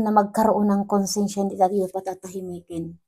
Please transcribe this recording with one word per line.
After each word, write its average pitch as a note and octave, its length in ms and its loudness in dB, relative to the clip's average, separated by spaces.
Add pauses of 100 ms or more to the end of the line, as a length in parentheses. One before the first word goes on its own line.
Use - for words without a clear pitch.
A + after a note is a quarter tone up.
na A3 80 2
magkaroon G#3 640 4
ng G3+ 160 2
konsensya, G3 560 0
hindi G3 160 -4
tayo F#3+ 320 2
patatahimikin. F3+ 1040 -8 (100)